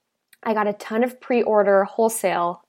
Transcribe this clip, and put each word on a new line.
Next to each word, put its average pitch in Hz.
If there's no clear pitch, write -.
I 226
got 214
a 202
ton 220
of 240
pre-order 208
wholesale 180